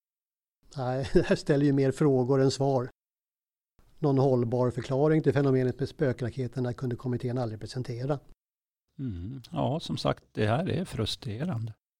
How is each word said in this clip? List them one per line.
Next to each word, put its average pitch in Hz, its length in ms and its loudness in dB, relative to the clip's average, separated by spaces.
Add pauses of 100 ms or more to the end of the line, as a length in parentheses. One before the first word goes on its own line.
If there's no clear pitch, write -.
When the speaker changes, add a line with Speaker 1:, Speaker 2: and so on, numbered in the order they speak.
(760)
Speaker 1:
Nej, 127 320 -4
<laughs> - 40 -6
det 180 120 6
här 196 100 2
ställer 143 300 2
ju 139 80 4
mer 135 180 2
frågor 135 500 2
än 135 100 6
svar. 135 380 0 (1120)
Någon 139 180 2
hållbar 123 540 2
förklaring 143 520 2
till 135 100 4
fenomenet 131 460 2
med 131 100 -4
spökraketerna 123 840 -2
kunde 120 220 -4
kommittén 123 420 -4
aldrig 110 220 -4
presentera. 127 600 -6 (800)
Speaker 2:
Mm. 117 420 -8 (100)
Ja, 139 280 -2
som - 180 -6
sagt, - 340 -2
det 107 160 0
här 127 220 0
är 180 160 -2
frustrerande. 113 880 -6 (260)